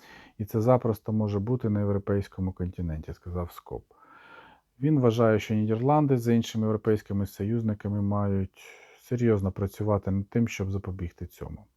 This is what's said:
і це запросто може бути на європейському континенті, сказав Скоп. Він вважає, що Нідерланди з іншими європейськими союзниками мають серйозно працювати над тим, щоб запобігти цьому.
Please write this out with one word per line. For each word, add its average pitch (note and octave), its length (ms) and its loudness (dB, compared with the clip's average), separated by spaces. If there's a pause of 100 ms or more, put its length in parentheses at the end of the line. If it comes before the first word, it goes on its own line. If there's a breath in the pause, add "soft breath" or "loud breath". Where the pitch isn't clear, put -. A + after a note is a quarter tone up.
(380 loud breath)
і A2 80 -4
це A2 160 -2
запросто A#2 520 2
може G#2 260 0
бути A#2+ 300 -2
на G#2 100 0
європейському G2+ 760 -2
континенті, F2 600 -6
сказав F2 380 -8
Скоп. - 320 -14 (960 loud breath)
Він D3 200 2
вважає, A2+ 400 4
що A2 160 -2
Нідерланди B2+ 640 2
з A#2 180 2
іншими A2+ 300 0
європейськими G#2+ 600 0
союзниками G#2 760 -2
мають G2+ 600 -2 (400 loud breath)
серйозно A2 500 2
працювати G2+ 600 -2
над G2 180 -2
тим, A#2 180 0
щоб G2 240 -4
запобігти F#2 540 -6
цьому. - 400 -14 (120)